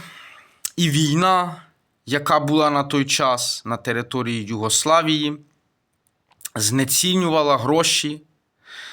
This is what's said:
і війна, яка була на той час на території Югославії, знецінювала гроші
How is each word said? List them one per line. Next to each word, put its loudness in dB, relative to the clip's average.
і 2
війна, 2
яка 2
була 2
на 0
той 0
час -2
на -6
території -4
Югославії, 0
знецінювала 2
гроші 0